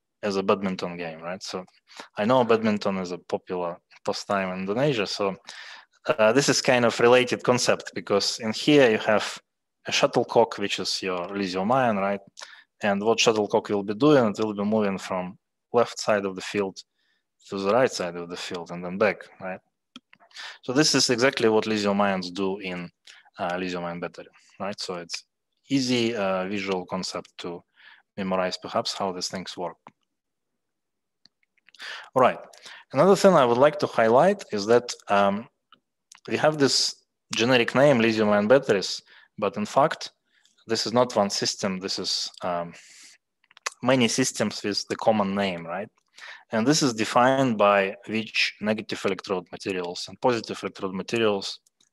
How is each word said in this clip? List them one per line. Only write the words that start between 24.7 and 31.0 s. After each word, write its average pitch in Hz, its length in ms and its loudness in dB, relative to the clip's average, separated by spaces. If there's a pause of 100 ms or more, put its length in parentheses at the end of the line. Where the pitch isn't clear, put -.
So 92 180 -8
it's 85 280 -12 (460)
easy, 123 440 0
uh, 95 320 -2
visual 95 400 -4
concept 90 520 -10
to 85 240 -12 (540)
memorize, 92 400 -4
perhaps, - 360 -6
how 95 200 -4
these 90 160 -8
things - 280 -12
work. 85 200 -8 (2500)